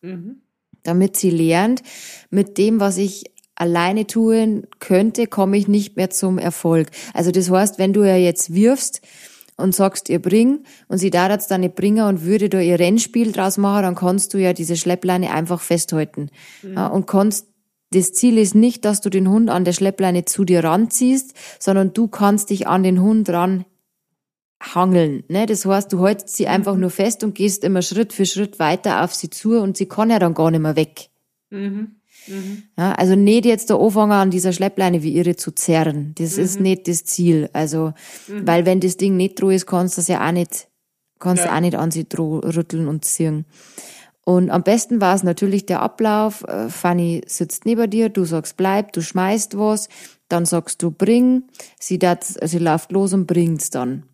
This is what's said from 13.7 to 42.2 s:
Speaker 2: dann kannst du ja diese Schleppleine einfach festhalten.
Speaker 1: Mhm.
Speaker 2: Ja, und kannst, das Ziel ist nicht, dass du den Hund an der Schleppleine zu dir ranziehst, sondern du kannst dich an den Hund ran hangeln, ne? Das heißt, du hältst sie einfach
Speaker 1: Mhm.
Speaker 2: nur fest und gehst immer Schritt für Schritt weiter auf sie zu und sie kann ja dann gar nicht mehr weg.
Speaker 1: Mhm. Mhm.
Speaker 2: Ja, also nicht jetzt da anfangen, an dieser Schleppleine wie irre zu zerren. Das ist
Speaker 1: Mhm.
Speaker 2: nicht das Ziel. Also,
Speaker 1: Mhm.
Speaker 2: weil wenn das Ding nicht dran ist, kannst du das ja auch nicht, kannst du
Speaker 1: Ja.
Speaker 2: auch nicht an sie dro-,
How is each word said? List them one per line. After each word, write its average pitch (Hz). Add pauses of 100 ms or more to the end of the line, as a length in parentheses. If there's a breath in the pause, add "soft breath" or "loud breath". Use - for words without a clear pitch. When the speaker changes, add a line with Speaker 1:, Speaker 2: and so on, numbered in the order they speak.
Speaker 2:
dann 180
kannst 185
du 196
ja 185
diese 170
Schleppleine 180
einfach 165
festhalten. 156 (340 loud breath)
Speaker 1:
Mhm. 190
Speaker 2:
Ja, 185
und 196
kannst, 202 (460)
das 180
Ziel 240
ist 202
nicht, 233
dass 208
du -
den 190
Hund 220
an 180
der 175
Schleppleine 185
zu -
dir 175
ranziehst, 233 (280 loud breath)
sondern 196
du 226
kannst 208
dich 196
an 185
den 185
Hund 214
ran 180 (1080)
hangeln, 175
ne? 202
Das 208
heißt, 196
du 185
hältst -
sie 202
einfach 196
Speaker 1:
Mhm. 190
Speaker 2:
nur 180
fest 202
und 208
gehst 190
immer 190
Schritt 202
für 196
Schritt 202
weiter 160
auf 180
sie -
zu 220
und 196
sie 190
kann 220
ja 226
dann 175
gar 165
nicht 160
mehr 156
weg. - (420)
Speaker 1:
Mhm. 202 (300 loud breath)
Mhm. 196 (160)
Speaker 2:
Ja, 185
also 185
nicht 202
jetzt 226
da 208
anfangen, 208
an 196
dieser 180
Schleppleine 185
wie 156
irre 170
zu -
zerren. 156
Das 165
ist 190
Speaker 1:
Mhm. 196
Speaker 2:
nicht 185
das 170
Ziel. 165
Also, 156 (340 loud breath)
Speaker 1:
Mhm. 196
Speaker 2:
weil 170
wenn 185
das 180
Ding 196
nicht 185
dran 196
ist, 190
kannst 180
du -
das 165
ja 175
auch 165
nicht, - (500)
kannst 180
du 165
Speaker 1:
Ja. -
Speaker 2:
auch 156
nicht 175
an 165
sie 160
dro-, 160